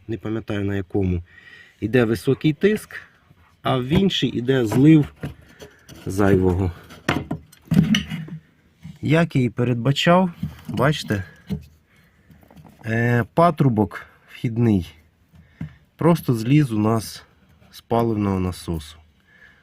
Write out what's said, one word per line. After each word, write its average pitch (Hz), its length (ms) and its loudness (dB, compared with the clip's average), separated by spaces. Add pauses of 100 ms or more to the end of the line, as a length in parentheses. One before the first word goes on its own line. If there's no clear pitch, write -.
не 110 100 -8
пам'ятаю 110 460 -6
на 101 120 -2
якому, 92 460 -2 (580)
іде 113 240 2
високий 127 480 0
тиск, - 480 -2 (600)
а 127 160 -2
в 123 60 -4
інший 170 460 0
іде 120 360 0
злив 139 460 4 (960)
зайвого. 95 680 2 (2250)
Як 156 340 0
я 131 60 2
і 123 60 2
передбачав, 135 840 0 (380)
бачите, 110 560 -2 (1600)
е, 117 380 0 (100)
патрубок 135 720 2 (220)
вхідний 110 680 -2 (1000)
просто 151 380 2
зліз 123 380 2
у 107 60 -2
нас 110 460 -2 (460)
з - 100 -20
паливного 104 600 -2
насосу. 87 560 -8 (680)